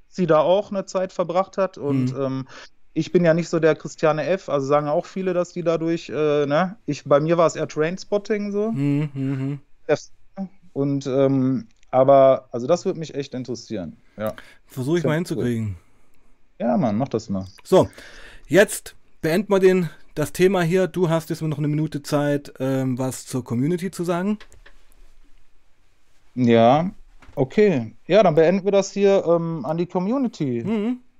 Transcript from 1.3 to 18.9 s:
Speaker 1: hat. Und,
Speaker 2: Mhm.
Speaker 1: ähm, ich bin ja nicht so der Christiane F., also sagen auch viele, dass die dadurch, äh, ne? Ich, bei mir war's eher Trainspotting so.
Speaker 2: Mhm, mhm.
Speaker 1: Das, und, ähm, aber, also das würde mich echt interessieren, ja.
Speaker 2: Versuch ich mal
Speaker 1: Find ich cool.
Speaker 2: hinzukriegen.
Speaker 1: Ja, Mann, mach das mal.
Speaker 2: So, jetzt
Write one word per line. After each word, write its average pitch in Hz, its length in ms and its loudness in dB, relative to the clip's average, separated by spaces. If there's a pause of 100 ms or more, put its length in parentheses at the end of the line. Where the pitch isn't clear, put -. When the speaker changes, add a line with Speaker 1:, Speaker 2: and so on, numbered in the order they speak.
Speaker 1:
hat. 190 200 -2
Und, 131 340 -2
Speaker 2:
Mhm. 131 80 -8
Speaker 1:
ähm, 131 280 -4 (440)
ich 160 200 -4
bin 180 120 2
ja 160 100 6
nicht 170 140 -2
so 170 120 -2
der 156 160 4
Christiane 156 500 -2
F., 185 220 -2
also 139 180 -2
sagen 147 220 2
auch 165 180 -2
viele, 185 260 -6
dass 175 200 -4
die 175 100 -10
dadurch, 165 460 -2
äh, 147 380 0
ne? 170 280 0 (100)
Ich, 147 200 -8
bei 143 160 4
mir 165 180 2
war's 160 160 4
eher 147 140 -6
Trainspotting 202 840 -4
so. 208 220 -2
Speaker 2:
Mhm, 143 420 -2
mhm. 135 440 -4 (280)
Speaker 1:
Das, - 240 -2 (600)
und, 139 340 -4
ähm, 135 600 0 (240)
aber, 135 580 6
also 123 160 -6
das 175 180 0
würde 180 140 -4
mich 160 160 -10
echt 139 200 -8
interessieren, 113 600 -10 (200)
ja. 107 180 -6 (320)
Speaker 2:
Versuch 135 300 -4
ich 165 80 -2
mal 156 100 2
Speaker 1:
Find 170 160 -4
ich 160 60 -4
cool. 107 80 -4
Speaker 2:
hinzukriegen. 113 320 -4 (840)
Speaker 1:
Ja, 233 180 -2
Mann, 117 220 0
mach 135 100 -2
das 110 220 -6
mal. 92 160 -6 (160)
Speaker 2:
So, 165 260 4 (600)
jetzt - 480 0 (240)